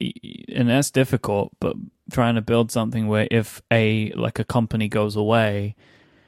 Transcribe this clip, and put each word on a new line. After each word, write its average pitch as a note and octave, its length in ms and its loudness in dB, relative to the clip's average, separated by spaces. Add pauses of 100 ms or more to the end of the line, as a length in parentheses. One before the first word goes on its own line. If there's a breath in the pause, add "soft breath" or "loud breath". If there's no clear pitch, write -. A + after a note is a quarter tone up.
it, - 440 -10 (100)
and A#2+ 140 2
that's C3+ 220 2
difficult, A#2+ 720 0
but - 160 -2 (340)
trying A#2+ 240 2
to A2 80 0
build A#2 300 2
something A2+ 340 0
where G#2+ 240 2
if - 320 -2 (100)
a, A2 440 2
like, A2+ 240 -4
a A2 40 -4
company A2 440 0
goes G#2+ 260 0
away, G#2+ 640 0 (520 soft breath)